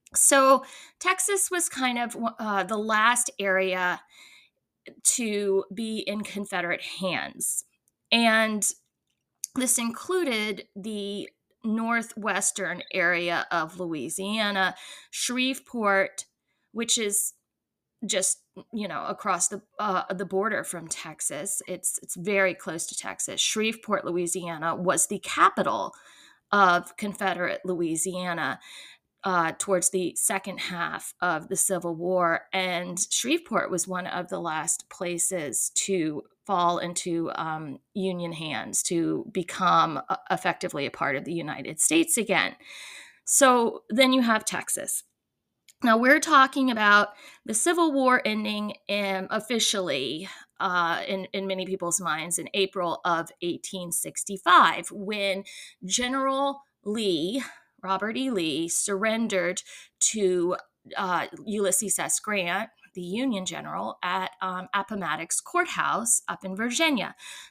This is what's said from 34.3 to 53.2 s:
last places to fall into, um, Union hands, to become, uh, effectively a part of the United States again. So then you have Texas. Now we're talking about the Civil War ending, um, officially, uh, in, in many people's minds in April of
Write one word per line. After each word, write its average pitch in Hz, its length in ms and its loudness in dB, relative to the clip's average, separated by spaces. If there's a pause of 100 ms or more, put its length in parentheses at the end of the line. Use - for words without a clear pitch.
last 160 500 -4
places 170 880 -4
to 156 480 0 (240)
fall 175 300 2
into, 170 580 -4
um, 156 440 -6 (140)
Union 180 380 -2
hands, 151 520 -4
to 160 460 0
become, 165 800 2
uh, - 80 -2 (160)
effectively 170 540 -2
a 123 40 -4
part 139 280 -2
of - 80 -6
the - 80 -6
United 156 480 -6
States 165 360 4
again. 180 380 0 (720)
So 247 640 6
then 262 240 6
you 262 80 6
have 226 240 2
Texas. - 580 -4 (800)
Now 226 140 8
we're 262 240 8
talking 269 500 6
about 208 380 6 (360)
the 220 80 -4
Civil 330 380 4
War 254 320 6
ending, 214 520 -2 (120)
um, 196 440 -2
officially, 185 960 -2 (320)
uh, 175 440 0
in, 190 280 -4
in 196 120 -4
many 185 200 -4
people's 180 340 -2
minds 165 400 -4
in 156 140 -8
April 185 500 -2
of 165 280 0 (100)